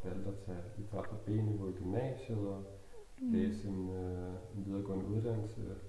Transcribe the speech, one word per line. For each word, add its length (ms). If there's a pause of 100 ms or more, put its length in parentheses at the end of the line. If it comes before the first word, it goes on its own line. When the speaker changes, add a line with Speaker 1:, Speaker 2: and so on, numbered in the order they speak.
Speaker 1:
valgte 260
at 160
tage 120 (200)
idræt 320
på 60 (100)
B-niveau 440
i 20
gymnasiet, 760
og 160 (580)
Speaker 2:
Mm. 100
Speaker 1:
læse 360
en, 220
øh, 440 (240)
en 80
videregående 400
uddannelse 560 (260)